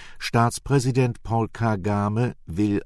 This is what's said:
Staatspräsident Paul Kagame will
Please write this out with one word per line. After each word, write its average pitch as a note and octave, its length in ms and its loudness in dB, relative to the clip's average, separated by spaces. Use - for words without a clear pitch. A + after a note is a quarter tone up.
Staatspräsident B2 1040 0
Paul A2 260 0
Kagame G#2 960 0
will G2+ 420 0